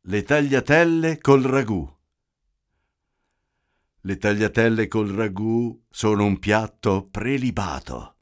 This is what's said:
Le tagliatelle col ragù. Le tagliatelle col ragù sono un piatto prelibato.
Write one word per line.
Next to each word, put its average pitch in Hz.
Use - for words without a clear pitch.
Le 98
tagliatelle 151
col 139
ragù. 110
Le 95
tagliatelle 107
col 107
ragù 110
sono 104
un 98
piatto 104
prelibato. 104